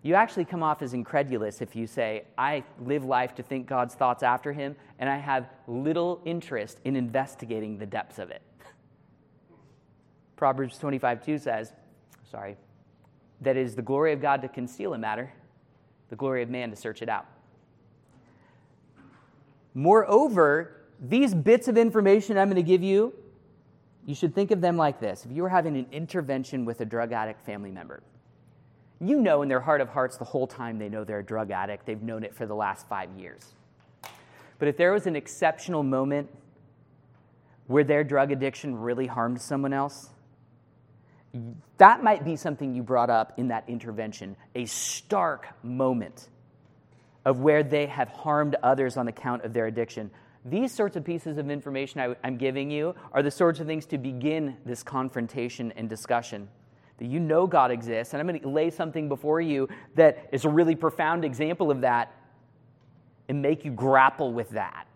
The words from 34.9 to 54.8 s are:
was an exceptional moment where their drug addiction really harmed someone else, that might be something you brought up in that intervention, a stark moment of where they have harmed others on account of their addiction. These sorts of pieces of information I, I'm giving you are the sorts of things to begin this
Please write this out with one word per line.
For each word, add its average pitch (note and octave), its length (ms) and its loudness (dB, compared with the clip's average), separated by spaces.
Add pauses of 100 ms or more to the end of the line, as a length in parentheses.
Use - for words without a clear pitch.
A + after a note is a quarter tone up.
was G#3 120 0
an E3+ 100 -2
exceptional D#3+ 680 -2
moment C#3 460 -2 (1400)
where C#3+ 160 6
their D3 200 4
drug C#3+ 280 2
addiction C3 480 -4
really A#2+ 280 -2
harmed A#2+ 340 -2
someone C#3 320 -4
else, C#3 360 -4 (1700)
that A3+ 240 10
might G#3 200 4
be D#3+ 120 -2
something C#3 400 -6
you B2 80 -4
brought A#2+ 260 2
up A2+ 280 2
in B2 100 -4
that A2+ 200 -4
intervention, A2 720 -10 (160)
a B2 120 -6
stark - 800 -4 (160)
moment B2 640 -2 (960)
of C3+ 140 2
where D3+ 240 6
they D3 240 0
have C3+ 220 -4
harmed D3 540 0
others C3 320 2
on B2 120 -2
account A#2+ 360 -6
of A2+ 80 -8
their A2+ 140 0
addiction. A2 460 -6 (340)
These G#3+ 280 -2
sorts G#3 220 -2
of D#3 80 -6
pieces D#3+ 340 -6
of C#3+ 120 -6
information C#3 520 -6
I, B2 220 -2
I'm B2+ 140 -4
giving C3+ 320 -2
you D3+ 260 -2 (180)
are C#3+ 100 2
the C#3+ 80 0
sorts E3+ 300 2
of D#3 40 -6
things D#3 220 -6
to D3+ 100 -4
begin C3+ 680 -4
this A#2+ 180 -8